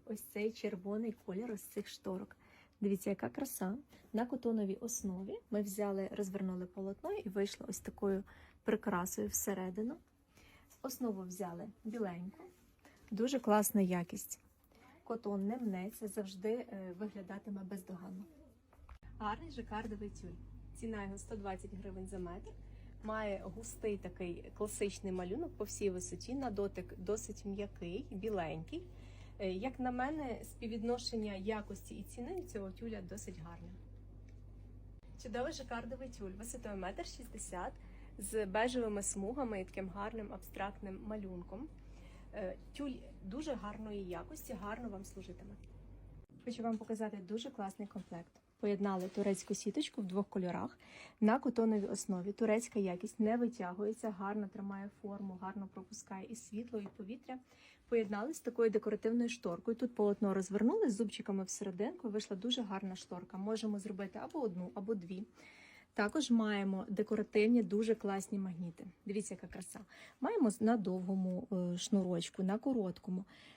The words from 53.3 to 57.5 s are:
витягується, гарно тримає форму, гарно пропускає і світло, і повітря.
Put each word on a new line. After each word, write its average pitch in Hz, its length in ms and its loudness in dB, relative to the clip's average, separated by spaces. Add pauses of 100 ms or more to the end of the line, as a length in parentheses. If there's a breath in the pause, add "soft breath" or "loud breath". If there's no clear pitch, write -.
витягується, 214 720 0
гарно 196 360 0
тримає 196 420 -6 (120)
форму, 196 400 -6
гарно 196 320 -4
пропускає 190 520 -10
і 233 100 -8
світло, 226 440 -4
і 202 80 -4 (100)
повітря. 254 420 -8 (500 loud breath)